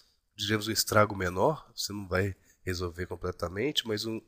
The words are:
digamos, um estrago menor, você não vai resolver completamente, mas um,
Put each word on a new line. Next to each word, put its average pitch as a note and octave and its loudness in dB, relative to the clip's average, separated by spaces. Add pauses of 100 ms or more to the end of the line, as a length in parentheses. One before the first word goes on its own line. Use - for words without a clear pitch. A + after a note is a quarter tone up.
(360)
digamos, G#2 0
um - 2
estrago G#2+ 4
menor, G2 2
você - -6
não G2+ -8
vai F#2 0 (260)
resolver F2 -6
completamente, F#2 -4
mas G#2+ -2
um, A2 -6